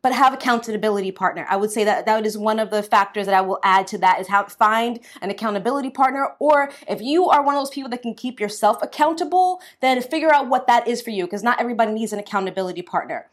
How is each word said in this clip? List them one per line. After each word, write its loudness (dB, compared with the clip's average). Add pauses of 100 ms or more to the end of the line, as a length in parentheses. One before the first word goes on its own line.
But 0
have 4
accountability -2
partner. -4
I 0
would 0
say 0
that 0
that 2
is -4
one 0
of -2
the 0
factors 2
that 2
I 4
will -2
add 4
to -8
that 4
is -8
how, 2
find 0 (220)
an -6
accountability -4
partner, 0
or 2 (160)
if -6
you 2
are 4
one 0
of 0
those -4
people -10
that -8
can -8
keep -10
yourself 0
accountable, 0 (200)
then 2
figure 0
out 2
what 0
that 4
is -2
for -10
you, -2
'cause -6
not 0
everybody 0
needs -4
an -4
accountability -4
partner. -6